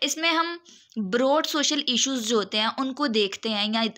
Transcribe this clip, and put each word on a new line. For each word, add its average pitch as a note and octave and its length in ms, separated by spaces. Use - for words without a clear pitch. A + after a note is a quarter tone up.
इसमें D#4 260
हम E4+ 300
ब्रॉड C4 460
सोशल D4 420
इश्यूज B3 400
जो A#3 100
होते G#3 200
हैं G#3+ 100
उनको C4 400
देखते G#3+ 420
हैं G#3+ 240
या A3+ 100